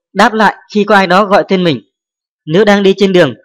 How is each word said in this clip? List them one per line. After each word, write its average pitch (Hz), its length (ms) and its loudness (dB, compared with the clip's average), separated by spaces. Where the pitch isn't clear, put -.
đáp 208 200 0
lại 214 220 0
khi 208 100 0
có 208 120 0
ai 190 120 2
đó 185 180 0
gọi 185 220 0
tên 190 160 -2
mình. 147 180 -2
Nếu 170 200 0
đang 202 180 0
đi 196 140 2
trên 196 160 -2
đường 160 200 0